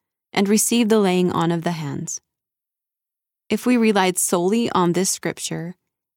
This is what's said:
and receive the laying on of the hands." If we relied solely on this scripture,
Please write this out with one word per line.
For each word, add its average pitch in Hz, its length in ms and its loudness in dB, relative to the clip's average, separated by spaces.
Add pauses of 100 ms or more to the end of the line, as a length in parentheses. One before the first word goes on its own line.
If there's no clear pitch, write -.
(360)
and 196 140 0
receive 220 400 2
the 220 100 4
laying 180 320 2
on 170 200 0
of 170 100 -2
the 175 120 -4
hands." 160 460 -8 (1300)
If 214 180 -2
we 247 100 4
relied 202 400 2
solely 202 540 0
on 175 220 2
this 180 180 0
scripture, 165 640 -8 (420)